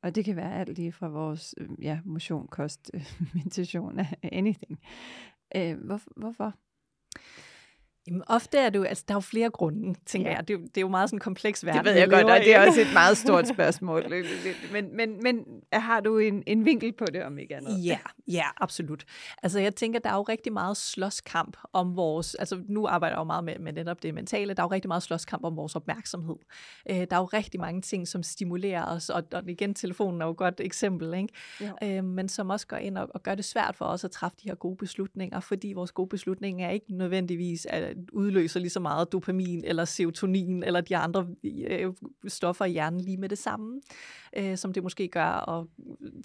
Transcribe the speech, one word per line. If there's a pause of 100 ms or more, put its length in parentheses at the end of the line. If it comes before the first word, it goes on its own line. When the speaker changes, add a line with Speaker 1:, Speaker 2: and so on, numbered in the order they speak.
Speaker 1:
Og
det
kan
være
alt
lige
fra
vores,
øh, (140)
ja,
motion,
kost,
<laughs>
øh, (280)
meditation, (240)
anything. (760)
Øh,
hvor-,
hvorfor? (1500)
Speaker 2:
Jamen,
ofte
er
det
jo,
altså,
der
er
jo
flere
grunde, (100)
tænker
Speaker 1:
Ja.
Speaker 2:
jeg.
Det
er
jo,
det
er
jo
meget
sådan
en
kompleks
verden,
Speaker 1:
Det
ved
Speaker 2:
vi
Speaker 1:
jeg
godt,
Speaker 2:
lever
Speaker 1:
og
det
er
Speaker 2:
i.
Speaker 1:
også
et
meget
Speaker 2:
<laughs>
Speaker 1:
stort
spørgsmål. (680)
Men,
men,
men (280)
har
du
en,
en
vinkel
på
det,
om
ikke
andet?
Speaker 2:
Ja, (280)
ja, (140)
absolut. (380)
Altså,
jeg
tænker,
der
er
jo
rigtig
meget
slåskamp (160)
om
vores...
Altså,
nu
arbejder
jeg
jo
meget
med,
med
netop
det
mentale,
der
er
jo
rigtig
meget
slåskamp
om
vores
opmærksomhed. (540)
Øh,
der
er
jo
rigtig
mange
ting,
som
stimulerer
os,
og, (100)
og
igen,
telefonen
er
jo
et
godt
eksempel,
ikke? (280)
Speaker 1:
Jo.
Speaker 2:
Øh,
men
som
også
går
ind
og,
og
gør
det
svært
for
os
at
træffe
de
her
gode
beslutninger,
fordi
vores
gode
beslutninger
er
ikke
nødvendigvis,
at (180)
udløser
lige
så
meget
dopamin,
eller
serotonin,
eller
de
andre, (400)
øh, (340)
stoffer
i
hjernen
lige
med
det
samme, (560)
øh,
som
det
måske
gør
at (600)